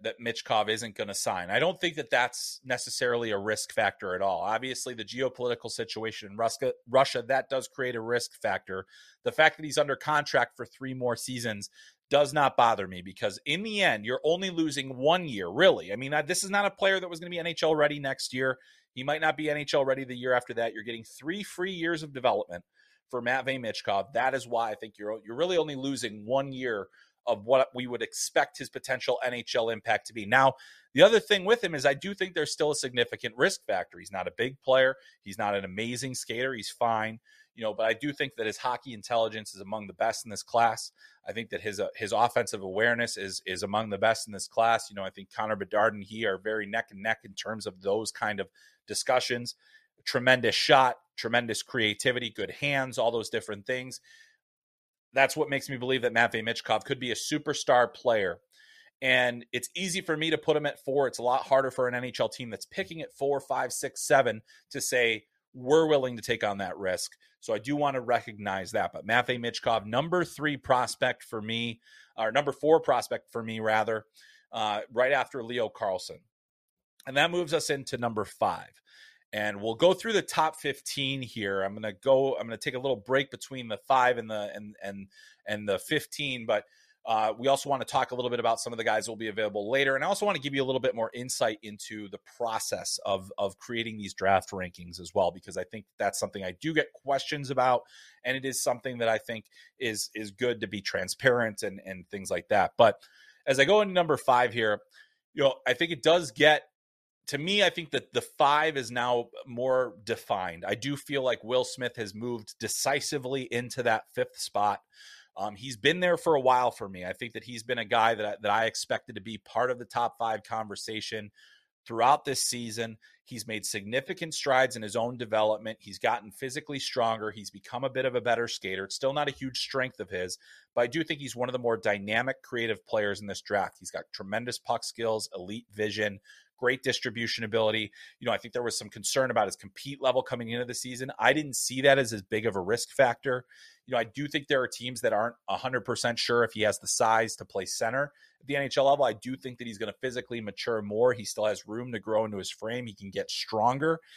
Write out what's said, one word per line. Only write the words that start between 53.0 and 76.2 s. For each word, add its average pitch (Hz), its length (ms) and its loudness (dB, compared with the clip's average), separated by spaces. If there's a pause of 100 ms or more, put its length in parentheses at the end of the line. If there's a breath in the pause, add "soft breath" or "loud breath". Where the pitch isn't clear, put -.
those 113 180 -4
different 104 360 -6
things. 127 340 -6 (1120 soft breath)
That's 135 240 4
what 151 140 -2
makes 139 180 -2
me 139 80 -6
believe 127 280 0
that 117 100 0
Matvei 113 340 2
Michkov 113 380 -2
could 131 140 -4
be 123 120 -4
a 104 40 -2
superstar 143 760 2
player. 101 460 0 (640 soft breath)
And 123 500 2
it's 120 240 -4
easy 180 240 -4
for 170 160 -2
me 160 140 -2
to 156 80 2
put 156 180 2
him 147 100 0
at - 200 -6
four. 139 220 2
It's 117 100 -6
a 120 60 -6
lot 127 240 2
harder 135 240 4
for 123 180 0
an 123 60 -2
N 123 100 -4
H 123 160 -6
L 113 80 2
team 120 200 -10
that's - 180 -10
picking 170 340 -8
at - 100 -12
four, 139 300 0
five, 131 320 -4
six, - 320 -6
seven 120 360 4 (280 soft breath)
to 131 100 -8
say, 117 460 2 (280)
"We're 147 340 4
willing 131 280 4
to 113 60 -10
take 113 220 0
on 101 160 0
that 90 180 -4
risk." 92 340 -2 (300 soft breath)
So 110 120 -2
I 104 60 0
do 135 160 -2
wanna 139 260 2
recognize 104 680 -2
that. 101 220 0
But 87 140 -10
Matvei 123 320 4
Michkov, 117 460 -2
number 160 380 0
three 147 320 -4
prospect 127 680 0
for 110 180 -8
me, 113 400 -4 (340 soft breath)
or 110 160 -2
number 139 220 2
four 156 260 6
prospect 123 520 0
for 117 120 -6
me, 110 160 -6
rather, 110 460 2 (480 soft breath)
uh, 107 280 0 (100)
right 127 220 4
after 127 300 0
Leo 117 240 -2
Carlsson. 95 520 -4 (880)